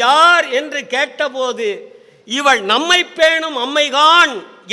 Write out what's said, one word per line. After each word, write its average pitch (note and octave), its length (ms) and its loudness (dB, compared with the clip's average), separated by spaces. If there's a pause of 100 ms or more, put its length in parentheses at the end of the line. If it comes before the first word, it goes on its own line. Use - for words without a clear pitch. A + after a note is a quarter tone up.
யார்?" D#4+ 420 4 (120)
என்று D4 200 -8 (140)
கேட்டபோது, B3+ 720 -6 (680)
"இவள் C4+ 240 2 (100)
நம்மை E4+ 280 0 (180)
பேணும் D#4+ 480 0
அம்மைகான்" D4 680 2 (380)